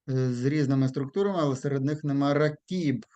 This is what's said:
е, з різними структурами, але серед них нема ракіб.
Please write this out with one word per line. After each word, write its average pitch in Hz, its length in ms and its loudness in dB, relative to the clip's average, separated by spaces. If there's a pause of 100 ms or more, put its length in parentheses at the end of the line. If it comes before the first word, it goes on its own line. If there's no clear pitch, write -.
е, 131 240 0
з 123 120 -2
різними 139 420 2
структурами, 180 540 -2
але 139 140 2
серед 135 300 -2
них 151 180 -2
нема 143 300 0
ракіб. 151 720 0 (100)